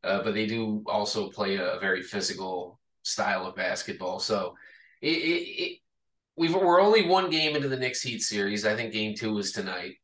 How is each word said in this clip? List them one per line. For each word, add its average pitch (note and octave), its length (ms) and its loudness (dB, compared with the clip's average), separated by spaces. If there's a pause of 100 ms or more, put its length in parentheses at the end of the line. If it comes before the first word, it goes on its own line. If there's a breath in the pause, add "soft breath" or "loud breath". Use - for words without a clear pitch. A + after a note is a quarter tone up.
Uh, F#2+ 200 0
but G#2+ 100 0
they G#2+ 120 0
do G#2+ 420 -2
also G#2 420 -2
play G2 260 -2
a, F2+ 220 -2
a - 20 -8
very F#2+ 220 0
physical F#2+ 760 -6 (240)
style - 420 0
of F#2+ 100 -8
basketball. F#2 640 -4
So F#2+ 360 -2 (460 loud breath)
it, C#3+ 80 0
it, E3 540 -2
it, - 160 -8 (560)
we've, E3 180 2
we're F#3 280 8
only G#3 260 8
one F#3 220 4
game D#3 260 2
into C#3 120 0
the C3 100 -2
Knicks B2+ 240 -2
Heat A#2 200 -4
series. G#2 440 -2
I G#2+ 100 4
think A2+ 180 -6
game G#2+ 220 -2
two G#2+ 220 -2
is G2 140 -2
tonight. F#2 520 -8